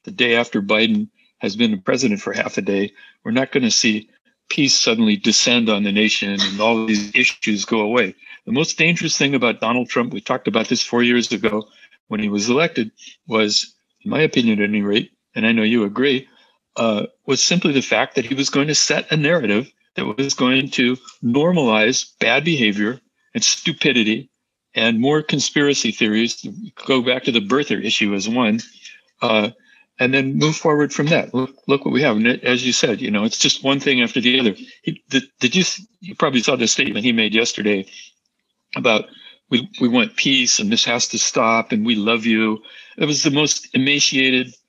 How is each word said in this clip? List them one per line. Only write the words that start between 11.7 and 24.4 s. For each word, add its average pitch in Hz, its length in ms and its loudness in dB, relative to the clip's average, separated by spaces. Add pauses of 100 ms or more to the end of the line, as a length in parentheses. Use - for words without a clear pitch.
when 107 140 -6
he 104 80 -2
was 101 200 -2
elected, 131 440 -2 (340)
was, 107 480 -2 (300)
in 101 80 -6
my 131 80 0
opinion 117 400 2
at 104 80 2
any 104 140 0
rate, 101 280 -2 (240)
and 110 100 -2
I 113 60 2
know 113 140 2
you 113 180 2
agree, 127 460 -2 (480)
uh, 110 300 0 (200)
was 135 160 0
simply 175 300 2
the 135 100 2
fact 113 320 0
that 131 100 0
he 135 120 -4
was 135 120 -2
going 143 200 0
to 151 80 -2
set - 340 0
a 156 60 0
narrative 139 520 0 (280)
that 127 100 -4 (100)
was 139 180 -4
going 131 360 0
to 127 260 0 (280)
normalize 127 960 2
bad 120 240 2
behavior 117 560 0 (340)
and 117 80 -2
stupidity 123 880 0 (460)